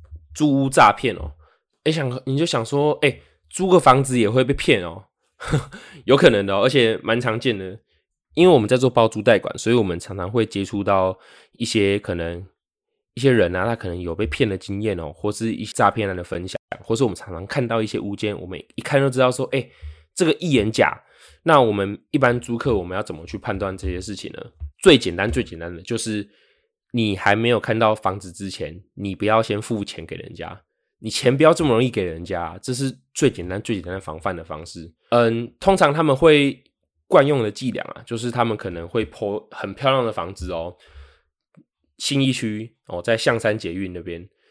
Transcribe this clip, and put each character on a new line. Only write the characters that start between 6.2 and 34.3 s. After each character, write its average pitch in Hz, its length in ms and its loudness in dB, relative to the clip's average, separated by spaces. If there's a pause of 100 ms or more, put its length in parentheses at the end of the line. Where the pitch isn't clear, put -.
能 101 140 2
的 98 100 -2
哦， 101 80 2
而 127 60 4
且 117 340 2
蛮 113 180 0
常 117 180 -2
见 120 180 -2
的。 95 220 -10 (560)
因 170 120 6
为 180 80 8
我 135 40 8
们 104 100 0
在 127 80 4
做 127 120 4
包 117 200 4
租 110 120 -6
代 107 160 4
管， - 220 -4
所 113 140 0
以 - 20 4
我 120 80 4
们 87 160 -2
常 95 180 -12
常 95 140 -6
会 113 160 0
接 98 180 -6
触 101 200 -6
到 95 340 2 (360)
一 117 100 -8
些 101 340 2
可 98 160 -6
能， 87 320 -8 (680)
一 120 60 -10
些 131 120 4
人 92 240 2
啊， 92 80 -2
他 117 100 -2
可 98 140 -10
能 87 120 -8
有 85 140 -6
被 101 140 -4
骗 110 200 -2
的 95 80 -4
经 98 260 -8
验 104 180 -2
哦， 76 120 -10
或 104 200 -6
是 113 200 -4
一 90 120 -8
些 - 80 -12
诈 104 180 4
骗 104 180 -2
案 92 80 -4
的 87 60 -8
分 90 240 -8
享， - 100 -10 (240)
或 - 140 -2
是 120 80 0
我 123 60 2
们 92 80 -6
常 - 180 -14
常 85 120 -10
看 131 200 -2
到 113 160 0
一 107 40 -2
些 - 120 -6
物 104 160 -6
件， 104 260 -6
我 92 60 -12
们 90 160 -12 (140)
一 - 60 -10
看 143 180 2
就 139 100 2
知 127 80 -4
道 127 100 6
说， 127 180 -2
诶， 131 260 -4 (420)
这 180 100 0
个 156 100 4
一 170 180 -4
眼 110 180 2
假。 - 320 2 (400)
那 160 180 6
我 113 120 4
们 101 280 -2 (100)
一 147 80 0
般 123 200 2
租 120 180 -6
客， 117 200 0
我 92 80 -2
们 90 100 -8
要 101 80 -4
怎 - 100 -8
么 82 140 -14
去 104 120 -12
判 98 200 -6
断 95 180 -4
这 95 120 -8
些 90 120 -6
事 98 140 -10
情 - 180 -12
呢？ - 140 -14 (360)
最 170 140 8
简 87 200 0
单， 101 160 -2
最 127 100 -2
简 87 160 -10
单 87 160 -10
的 82 80 -16
就 113 140 -6
是， 107 320 -6 (640)
你 110 240 0
还 101 180 2
没 113 140 0
有 120 100 2
看 110 180 -2
到 110 160 2
房 95 280 -4
子 95 100 -16
之 98 180 -10
前， 82 320 -12 (140)
你 98 220 -8
不 - 80 -6
要 110 180 2
先 104 180 -4
付 107 240 -4
钱 85 220 -14
给 - 80 -12
人 85 180 -16
家， 87 280 -14 (400)
你 107 100 -10
钱 127 260 2
不 139 60 2
要 156 100 8
这 170 120 0
么 135 80 4
容 113 100 4
易 127 80 2
给 107 140 -2
人 85 200 -8
家， 87 380 -6
这 131 100 -6
是 131 240 -4 (180)
最 143 140 2
简 90 200 -8
单， 95 140 -6
最 113 140 -4
简 87 80 -8
单 87 100 -8
的 95 60 -8
防 80 200 -12
范 92 160 -4